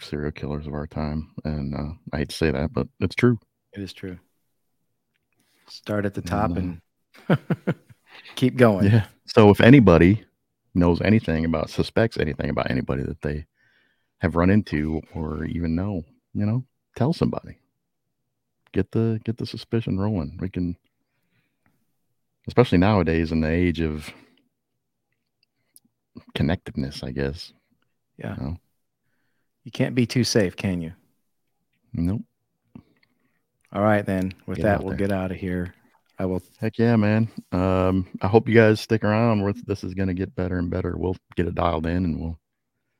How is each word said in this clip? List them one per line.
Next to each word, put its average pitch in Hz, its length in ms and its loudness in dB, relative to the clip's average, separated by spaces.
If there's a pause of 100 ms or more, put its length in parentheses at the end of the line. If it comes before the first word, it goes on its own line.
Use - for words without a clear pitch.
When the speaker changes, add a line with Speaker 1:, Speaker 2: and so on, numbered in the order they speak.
Speaker 1:
serial 73 300 -6
killers 73 360 -8
of 71 60 -10
our 73 140 -8
time. 76 440 -6 (140)
And, 73 280 -4
uh, 73 200 -8 (180)
I 73 80 -4
hate 78 100 -4
to - 60 -12
say 82 160 2
that, 69 220 -4
but - 140 -2 (120)
it's - 160 -4
true. 120 240 4 (340)
Speaker 2:
It 101 80 -12
is 95 120 -12
true. 90 240 -14 (1500)
Start 104 380 -6
at 101 80 -4
the 101 80 -8
Speaker 1:
And, 85 80 -8
Speaker 2:
top 104 220 0
Speaker 1:
uh, - 840 -4
Speaker 2:
and - 400 -4 (200)
<laughs> - 400 -20
keep 123 220 0
going. 107 340 6
Speaker 1:
Yeah. 110 140 4 (200)
So 107 260 8
if 98 100 4
anybody 101 640 6 (500)
knows 87 260 2
anything 82 440 2
about, 80 240 -2
suspects - 480 -2
anything 76 320 -2
about 64 200 -2
anybody 65 340 -2
that - 180 -8
they 73 240 -6 (720)
have 82 160 0
run 87 140 4
into 80 520 0 (140)
or 78 300 -6
even 82 300 -4
know, 95 280 -4 (300)
you 101 120 -2
know, 120 200 -2 (320)
tell 139 160 2
somebody. - 440 -4 (1160)
Get - 180 -2
the, 113 340 0
get 113 120 -4
the 113 80 -6
suspicion 113 540 -4
rolling. 90 400 -4
We 92 100 -6
can, 87 280 -4 (1700)
especially 110 300 4
nowadays 85 560 4
in 80 80 2
the 78 80 0
age 85 320 2
of 78 280 -4 (2250)
connectiveness, 71 680 -4
I 67 80 -8
guess. 69 420 -6 (640)
Speaker 2:
Yeah. 104 220 -10
Speaker 1:
You - 40 -8
know? 82 140 -6 (1040)
Speaker 2:
You 117 80 -18
can't 123 240 -2
be 123 100 4
too 117 180 0
safe, 101 320 0
can 90 260 -2
you? 82 120 -10 (1000)
Speaker 1:
Nope. 90 280 -2 (1500)
Speaker 2:
All 98 80 -2
right, 104 240 4
then. 92 280 -2 (140)
With 92 100 -8
Speaker 1:
Get - 60 -4
Speaker 2:
that, 101 120 4
Speaker 1:
out - 80 -2
Speaker 2:
we'll 92 80 -6
Speaker 1:
there. 95 60 -6
Speaker 2:
get 98 140 -2
out 92 200 -4
of 90 60 -10
here. 90 360 -6 (460)
I 95 60 -4
will 92 160 -2 (180)
Speaker 1:
Heck 110 180 -6
yeah, 117 180 4
man. 110 340 4 (220)
Um, 92 560 2 (140)
I - 60 0
hope 110 200 -2
you 107 80 -2
guys 110 260 6
stick 113 220 -2
around. 107 380 0
We're, 101 120 -2
this - 300 -8
is 92 100 -10
gonna 95 200 -2
get 92 220 -6
better 90 240 -4
and 87 100 -4
better. 90 280 -4
We'll 90 180 -4 (200)
get 82 120 0
it 85 80 -6
dialed 85 320 0
in, 90 180 -2
and 78 140 -4
we'll 82 200 -8 (600)